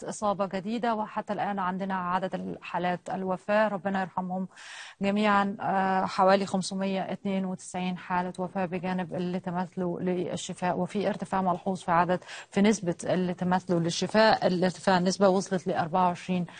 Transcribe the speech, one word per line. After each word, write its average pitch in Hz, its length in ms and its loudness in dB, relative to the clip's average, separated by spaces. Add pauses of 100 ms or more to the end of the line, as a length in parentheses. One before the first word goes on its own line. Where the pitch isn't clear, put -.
إصابة 202 420 -2
جديدة، 208 500 -2
وحتى 214 380 -6
الآن 196 260 -4
عندنا 190 360 -2
عدد 185 400 -2
الحالات 180 640 -4 (100)
الوفاة، 190 580 0
ربنا 190 340 -2
يرحمهم 185 460 -4 (540)
جميعًا، 202 600 2
آه، 190 440 0
حوالي 190 400 4
خمسمية 190 680 -2
اتنين 190 340 -2
وتسعين 185 520 -6
حالة 180 420 -4
وفاة 185 260 -2
بجانب 180 500 -4
اللي 180 240 -2
تمثلوا 180 600 -4
للشفاء، 180 800 -2
وفي 180 300 -2
ارتفاع 196 340 -2
ملحوظ 185 400 0
في - 100 -4
عدد، 175 320 4 (280)
في 196 100 2
نسبة 196 420 4
اللي 180 300 0
تمثلوا 180 460 2
للشفاء. 190 680 4
الارتفاع 180 500 4
النسبة 190 320 4
وصلت 185 380 0
لأربعة 175 400 2
وعشرين 180 380 -2 (140)